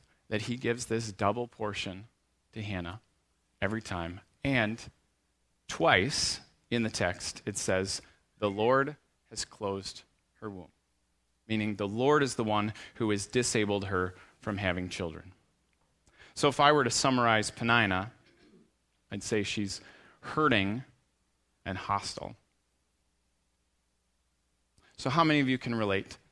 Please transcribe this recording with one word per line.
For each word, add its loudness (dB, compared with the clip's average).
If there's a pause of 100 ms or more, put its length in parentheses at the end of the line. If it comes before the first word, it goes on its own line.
(280)
that -2
he -6
gives -2
this -4
double 0
portion -8 (480)
to -8
Hannah -6 (600)
every -2
time. -8 (240)
And 0 (840)
twice 2 (320)
in 0
the -2
text, -4
it -6
says, -2 (380)
"The 0
Lord 2 (340)
has -8
closed -8 (380)
her -10
womb," -14 (760)
meaning 0
the -2
Lord 4
is -2
the 0
one 0 (220)
who 0
has -2
disabled 0
her -2 (260)
from -6
having -2
children. -10 (1000)
So 4
if 2
I 8
were 6
to 0
summarize 4
Peninnah, 2 (1000)
I'd -8
say 0
she's -4 (400)
hurting 2 (800)
and -6
hostile. -6 (2500)
So -4
how 4
many 4
of 2
you 2
can -4
relate 0 (140)